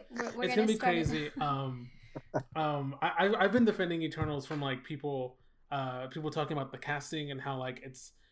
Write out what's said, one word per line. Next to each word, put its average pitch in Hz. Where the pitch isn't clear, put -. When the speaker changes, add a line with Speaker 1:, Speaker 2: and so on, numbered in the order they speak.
Speaker 1:
We're, 233
we're 240
Speaker 2:
It's -
Speaker 1:
gonna -
Speaker 2:
gonna 220
be 220
Speaker 1:
start 180
it. 160
Speaker 2:
crazy. 147
Speaker 1:
<laughs> -
Speaker 2:
Um, 135
um, 143
I, 170
I've, 202
I've 190
been 233
defending 175
Eternals 151
from, 147
like, 131
people, 139
uh, 131
people 151
talking 151
about 135
the -
casting 147
and 139
how, 139
like, 127
it's, 135